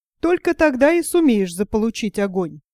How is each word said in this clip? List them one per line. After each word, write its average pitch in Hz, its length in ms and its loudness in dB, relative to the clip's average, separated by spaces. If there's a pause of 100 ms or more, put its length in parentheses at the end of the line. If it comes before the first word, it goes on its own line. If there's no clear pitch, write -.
(200)
только 339 340 0
тогда 294 380 2
и 339 100 0
сумеешь 220 520 2
заполучить 214 640 -4
огонь». 180 420 -4 (140)